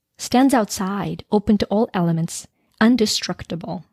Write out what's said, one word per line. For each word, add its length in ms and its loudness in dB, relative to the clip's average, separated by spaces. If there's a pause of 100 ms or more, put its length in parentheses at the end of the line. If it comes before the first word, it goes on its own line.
(180)
Stands 340 2
outside, 760 -2
open 280 2
to 80 -2
all 280 0
elements, 540 -2 (320)
indestructible. 1120 -2